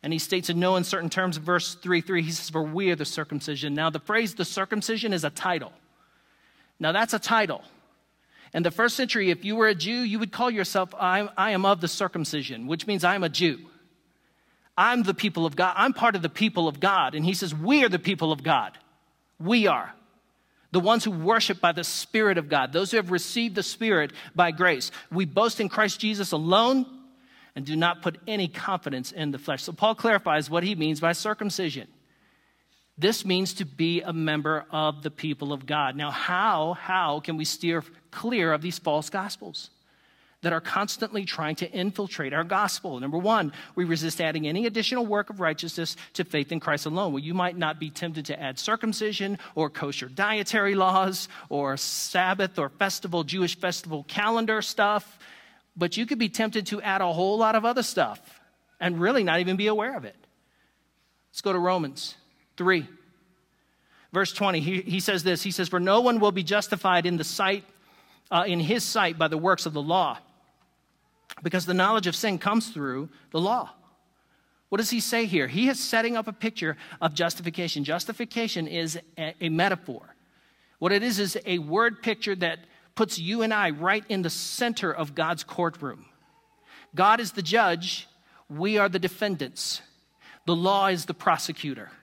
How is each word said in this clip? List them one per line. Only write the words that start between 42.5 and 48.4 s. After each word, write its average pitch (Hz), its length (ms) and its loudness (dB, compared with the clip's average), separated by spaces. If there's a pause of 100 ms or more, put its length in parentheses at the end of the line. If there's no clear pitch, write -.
Number 139 180 -4
one, 185 340 2 (220)
we 180 120 0
resist 165 360 -2
adding 156 260 -2
any 196 200 0
additional 226 400 0
work 208 240 -2
of 196 80 -12
righteousness 165 560 -2 (180)
to 180 100 -2
faith 147 280 -2
in 165 80 -2
Christ 147 260 -2
alone. 170 260 -2
Well, 139 120 -4
you 165 100 -6
might 180 240 0
not 156 220 -2
be 156 100 -6
tempted 160 360 -8
to 147 140 -8
add 131 200 -8